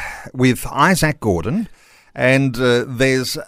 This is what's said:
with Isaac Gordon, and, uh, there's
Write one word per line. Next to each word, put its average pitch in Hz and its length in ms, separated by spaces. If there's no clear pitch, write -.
with 127 380
Isaac 156 480
Gordon, 110 480
and, 131 440
uh, 123 280
there's 131 500